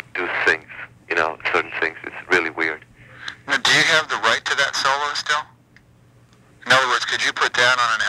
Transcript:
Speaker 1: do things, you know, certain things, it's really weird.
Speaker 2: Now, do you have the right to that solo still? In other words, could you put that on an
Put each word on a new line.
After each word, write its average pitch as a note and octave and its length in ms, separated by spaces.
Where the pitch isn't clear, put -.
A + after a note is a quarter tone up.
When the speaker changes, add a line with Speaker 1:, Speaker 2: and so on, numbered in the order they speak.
Speaker 1:
do F2+ 140
things, D#2+ 200
you E2 60
know, D#2+ 220
certain D#2+ 260
things, E2 240
it's - 120
really E2+ 180
weird. D#2 340
Speaker 2:
Now, C#3+ 100
do - 140
you D3 120
have D#3 260
the C3 80
right A2+ 280
to C#3+ 120
that C#3 180
solo C#3+ 380
still? D3+ 280
In B2+ 60
other C3 160
words, A#2+ 180
could A#2+ 180
you C#3 80
put C3+ 220
that B2 240
on A2+ 240
an - 80